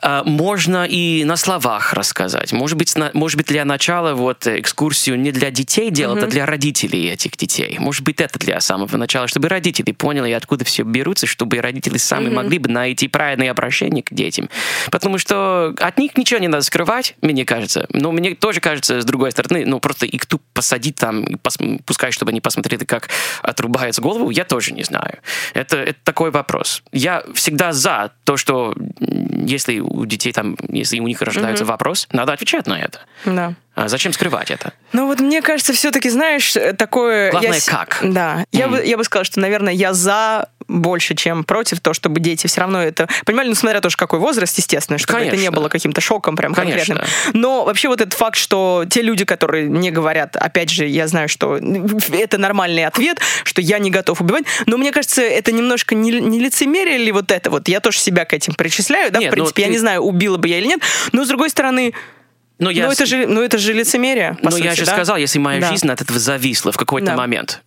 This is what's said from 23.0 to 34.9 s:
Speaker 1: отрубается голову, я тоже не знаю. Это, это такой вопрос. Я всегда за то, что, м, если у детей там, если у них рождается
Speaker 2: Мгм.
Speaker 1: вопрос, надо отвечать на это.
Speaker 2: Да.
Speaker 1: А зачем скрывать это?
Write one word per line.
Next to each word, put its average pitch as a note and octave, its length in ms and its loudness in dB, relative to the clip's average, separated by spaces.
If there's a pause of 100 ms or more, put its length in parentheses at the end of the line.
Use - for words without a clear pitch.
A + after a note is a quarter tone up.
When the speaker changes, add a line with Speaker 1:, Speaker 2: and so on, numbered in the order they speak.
Speaker 1:
отрубается A#2+ 580 -2
голову, G3+ 300 0
я E3 120 0
тоже A#2+ 300 -2
не - 100 -8
знаю. - 360 -6 (360)
Это, C#3+ 220 0
это - 260 -2
такой E3 260 0
вопрос. C#3 340 -2 (300)
Я E3 300 0 (100)
всегда E3 400 0
за B2+ 380 0 (120)
то, C#3 140 4
что, B2 360 0 (280)
м, - 220 -2 (220)
если B2+ 340 -2
у - 260 -4
детей A2 280 -4
там, G#2 220 -2 (140)
если A2+ 300 -2
у A#2 80 -2
них A#2 140 -4
рождается A2+ 440 -2
Speaker 2:
Мгм. A2 60 0
Speaker 1:
вопрос, D3+ 420 -2
надо C3 200 0
отвечать - 340 -2
на E2 120 -2
это. - 200 -8 (260)
Speaker 2:
Да. F3+ 280 0 (220)
Speaker 1:
А A2 120 -2
зачем C3+ 260 -2
скрывать - 380 -2
это? - 200 -6 (220)